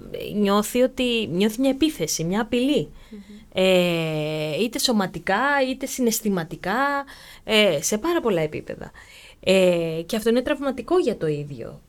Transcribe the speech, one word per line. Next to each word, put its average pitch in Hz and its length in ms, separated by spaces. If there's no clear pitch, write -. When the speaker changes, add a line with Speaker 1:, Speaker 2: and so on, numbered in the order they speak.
Speaker 1:
νιώθει 208 440
ότι, 247 520
νιώθει 214 280
μια 269 100
επίθεση, 269 540
μια 190 160
απειλή. 240 480
Speaker 2:
Μμμ. 214 80
Speaker 1:
Ε, 160 1120
είτε 240 160
σωματικά, 202 640
είτε 262 160
συναισθηματικά, 226 1200
ε, 208 380
σε 214 160
πάρα 339 220
πολλά 202 200
επίπεδα. - 500
Ε, 170 640
και 226 100
αυτό 214 140
είναι 247 120
τραυματικό 277 560
για 254 180
το 165 100
ίδιο. 143 640